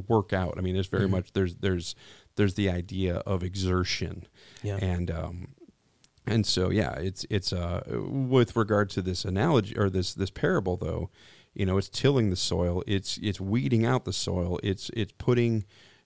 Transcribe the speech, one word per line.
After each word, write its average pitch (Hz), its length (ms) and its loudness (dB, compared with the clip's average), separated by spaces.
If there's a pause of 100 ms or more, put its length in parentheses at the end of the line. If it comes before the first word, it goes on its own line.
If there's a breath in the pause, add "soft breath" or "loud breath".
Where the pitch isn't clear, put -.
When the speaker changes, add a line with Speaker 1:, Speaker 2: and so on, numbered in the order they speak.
Speaker 1:
work 107 240 2
out. 92 240 0
I 92 40 -4
mean, 92 120 0
there's 95 140 0
very 98 160 0
Speaker 2:
Mm-hmm. 95 80 2
Speaker 1:
much, 95 220 -2
there's, 92 240 0
there's, 90 380 -2 (400 loud breath)
there's 101 200 2
the 101 140 2
idea 90 480 -2
of 92 260 -2
exertion. 92 840 0 (360 loud breath)
Speaker 2:
Yeah. 101 180 -4
Speaker 1:
And, 87 300 0
um, 85 360 -8 (800)
and 107 200 2
so, 92 260 2
yeah, 98 240 0
it's, 92 340 -6
it's, 101 240 -2
uh, 87 340 -4
with 127 680 2
regard 104 360 2
to 101 100 -2
this 90 220 -4
analogy 107 540 2
or 101 120 2
this, 92 240 0
this 95 180 -4
parable, 120 460 0
though, 82 320 -4 (440 loud breath)
you 101 120 -2
know, 95 120 2
it's 98 120 -2
tilling 127 420 2
the 90 40 0
soil, 90 500 0
it's, 98 360 -2
it's 101 180 -4
weeding 113 460 2
out 127 200 2
the - 80 -4
soil, 90 500 -2
it's, 98 300 -2
it's 104 240 -4
putting, 117 460 2 (420 soft breath)